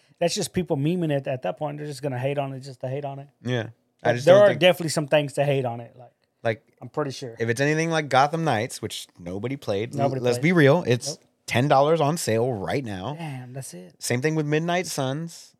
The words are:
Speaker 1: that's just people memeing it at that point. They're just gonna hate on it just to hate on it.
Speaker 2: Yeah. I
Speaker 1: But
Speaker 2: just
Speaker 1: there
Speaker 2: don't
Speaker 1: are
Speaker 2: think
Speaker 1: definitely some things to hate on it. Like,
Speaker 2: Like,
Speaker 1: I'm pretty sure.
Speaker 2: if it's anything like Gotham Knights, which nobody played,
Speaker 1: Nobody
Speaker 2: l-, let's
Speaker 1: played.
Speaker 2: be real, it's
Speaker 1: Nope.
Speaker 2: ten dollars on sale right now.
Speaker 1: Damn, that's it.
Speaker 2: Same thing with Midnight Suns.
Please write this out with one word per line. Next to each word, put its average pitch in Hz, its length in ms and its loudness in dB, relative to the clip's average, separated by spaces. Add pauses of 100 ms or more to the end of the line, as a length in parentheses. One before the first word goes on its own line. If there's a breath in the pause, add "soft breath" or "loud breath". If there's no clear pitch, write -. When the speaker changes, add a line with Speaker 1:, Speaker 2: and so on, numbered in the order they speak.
(180 soft breath)
Speaker 1:
that's 170 160 0
just 196 180 -6
people 170 240 -2
memeing 160 340 -2
it 139 160 -2
at 131 180 -4
that 180 120 -4
point. 147 220 -8
They're 147 80 -10
just 135 160 -10
gonna 135 160 -4
hate 139 180 -2
on 135 160 -4
it 131 80 -12
just 135 220 -16
to 131 60 -6
hate 139 180 -6
on 139 140 -12
it. 143 80 -20 (140)
Speaker 2:
Yeah. 117 260 -4 (340)
I 117 80 2
Speaker 1:
But - 60 2
Speaker 2:
just 123 100 -2
Speaker 1:
there 175 80 10
Speaker 2:
don't 202 80 10
Speaker 1:
are 202 60 8
Speaker 2:
think 147 120 2
Speaker 1:
definitely 165 300 4
some 147 180 -2
things 147 240 2
to 139 140 0
hate 139 180 0
on 120 160 -6
it. 120 180 -20
Like, 120 140 -20 (320)
Speaker 2:
Like, 113 180 -2 (200)
Speaker 1:
I'm 127 80 -16
pretty 147 220 -4
sure. 120 280 -12
Speaker 2:
if 113 80 0
it's 117 140 0
anything 156 280 2
like 156 200 -2
Gotham 147 340 2
Knights, 123 380 -2
which - 260 -10 (100)
nobody 101 380 -8
played, 117 380 -6
Speaker 1:
Nobody 135 260 -2
Speaker 2:
l-, 117 40 -6
let's 123 120 2
Speaker 1:
played. 123 60 -4
Speaker 2:
be 170 100 4
real, 160 340 6
it's 123 220 0
Speaker 1:
Nope. - 160 -12 (220)
Speaker 2:
ten 139 200 2
dollars 143 360 4
on 147 160 0
sale 113 340 0
right 104 320 -4
now. 104 340 -8
Speaker 1:
Damn, 131 360 -12
that's 135 180 -12
it. 180 280 -20
Speaker 2:
Same 123 200 -2
thing 156 160 0
with 156 100 0
Midnight 170 400 0
Suns. 151 720 -6